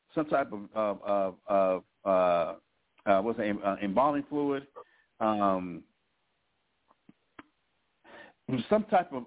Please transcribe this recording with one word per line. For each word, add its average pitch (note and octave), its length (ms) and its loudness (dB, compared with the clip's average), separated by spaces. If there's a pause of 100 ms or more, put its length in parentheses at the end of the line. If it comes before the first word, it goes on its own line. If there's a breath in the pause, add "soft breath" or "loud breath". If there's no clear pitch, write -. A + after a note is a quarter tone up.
(140)
some D#3 120 -2
type C#3 260 0
of, G#2 80 -10 (140)
of, G#2+ 280 -2
of, G2 320 0 (120)
of, F#2+ 360 2 (220)
uh, F2 500 2 (540)
uh, G2 140 4
what's A2+ 160 -4
that, G#2+ 80 -4
em-, G2+ 180 -2
uh, G2 180 0
embalming C3+ 460 0
fluid, C#3+ 380 -4 (540 loud breath)
um, G2 640 0 (2750 loud breath)
some G#3+ 160 2
type F#3 280 0
of, B2 140 -8